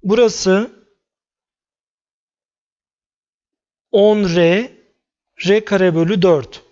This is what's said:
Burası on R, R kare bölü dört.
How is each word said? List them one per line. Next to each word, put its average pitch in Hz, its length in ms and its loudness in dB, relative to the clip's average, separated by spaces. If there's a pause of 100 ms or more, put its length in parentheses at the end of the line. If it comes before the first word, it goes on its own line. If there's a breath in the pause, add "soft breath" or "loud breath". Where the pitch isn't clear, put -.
Burası 214 680 0 (3250)
on 208 460 0
R, 180 340 0 (800)
R 214 160 0
kare 190 300 0
bölü 165 280 0
dört. 160 500 0